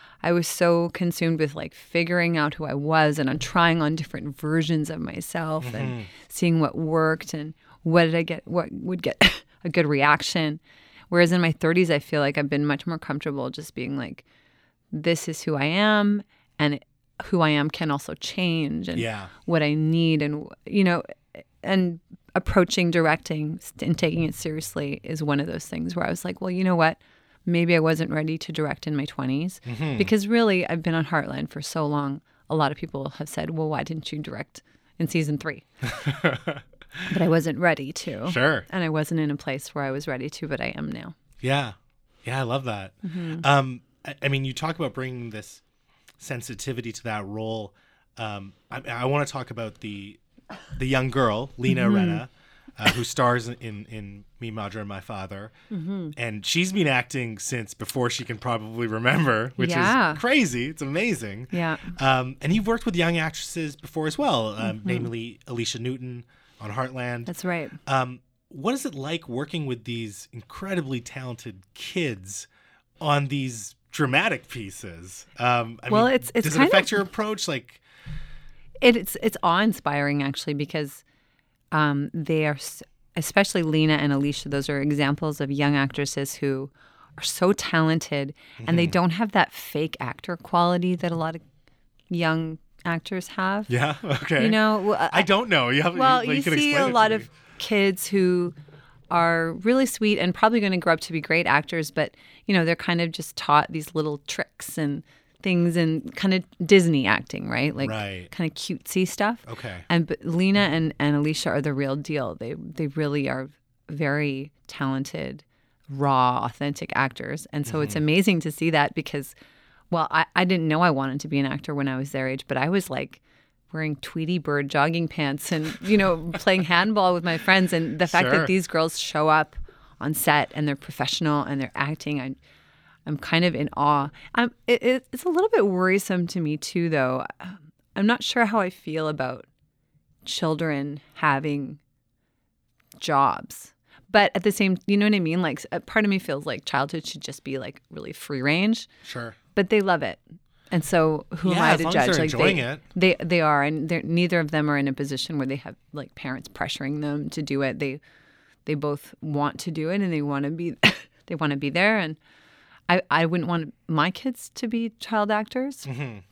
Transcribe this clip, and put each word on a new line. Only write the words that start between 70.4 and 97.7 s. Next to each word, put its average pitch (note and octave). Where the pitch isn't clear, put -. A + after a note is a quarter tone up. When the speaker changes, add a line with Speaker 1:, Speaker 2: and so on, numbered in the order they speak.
Speaker 2:
talented A#2+
kids G#2
on C#3+
these B2+
dramatic D#3
pieces? F#2
Um, A#2+
I -
Speaker 1:
Well, A3
Speaker 2:
mean, C4
Speaker 1:
it's, -
it's A#3
Speaker 2:
does D#3
it -
Speaker 1:
kind C#4
Speaker 2:
affect F#3+
Speaker 1:
of -
Speaker 2:
your G3+
approach? G#3+
Like, -
Speaker 1:
It, F#3+
it's, F#3+
it's G#3+
awe-inspiring, D3
actually, C#3
because, C#3+
um, D3
they D#3
are, D3
s-, -
especially G3
Lena D#3
and C#3+
Alicia, C#3+
those C#3
are C#3+
examples D3
of C#3
young C#3+
actresses C#3
who C3+
are -
so -
talented, D#3+
and E3
they E3+
Speaker 2:
Mm-hmm. E3
Speaker 1:
don't F3+
have G3
that F#3
fake -
actor C3
quality F3
that E3+
a E3+
lot E3
of D#3+
young D#3+
actors F3
have. G3
Speaker 2:
Yeah? B2
<laughs> -
Okay. D3
Speaker 1:
You A3
know, G#3+
well, G3
Speaker 2:
I F3+
don't G#3
know. C3
You C3+
have, F3
Speaker 1:
well, C4
Speaker 2:
you, B3
you B3+
Speaker 1:
you C#4
Speaker 2:
can D4
Speaker 1:
see D4
Speaker 2:
explain C#4+
Speaker 1:
a C4+
Speaker 2:
it -
to B3
Speaker 1:
lot A3
Speaker 2:
me. A3
Speaker 1:
of -
kids G3